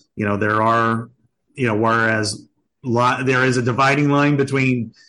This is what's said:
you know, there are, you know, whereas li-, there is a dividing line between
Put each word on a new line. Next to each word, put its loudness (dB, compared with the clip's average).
you -4
know, -2
there 0
are, 0
you -4
know, 0
whereas 0
li-, 0
there 2
is 2
a 0
dividing 2
line 2
between -2